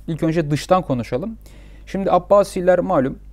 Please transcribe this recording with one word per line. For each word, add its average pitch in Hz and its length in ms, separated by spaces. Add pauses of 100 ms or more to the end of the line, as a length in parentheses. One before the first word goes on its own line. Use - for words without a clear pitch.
ilk 165 160
önce 160 280
dıştan 180 300
konuşalım. 143 560 (480)
Şimdi 190 260
Abbasiler 180 680
malum 165 400 (140)